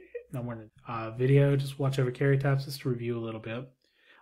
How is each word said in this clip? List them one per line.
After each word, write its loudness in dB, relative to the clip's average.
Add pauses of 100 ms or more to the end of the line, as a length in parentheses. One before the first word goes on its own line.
(340)
no -6
more -6
than -14 (160)
a -6
video. 4
Just -4
watch -2
over 2
karyotypes 2
just -10
to -2
review -2
a -4
little -6
bit. -8 (520)